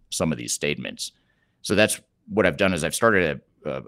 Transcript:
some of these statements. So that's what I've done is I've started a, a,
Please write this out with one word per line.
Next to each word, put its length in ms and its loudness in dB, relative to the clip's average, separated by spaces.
some 240 -2
of 60 -4
these 160 -8
statements. 580 -6
So 140 -2
that's 260 2
what 180 2
I've 100 2
done 160 2
is 100 -2
I've 120 -2
started 480 2
a, 40 -4
a, 180 -6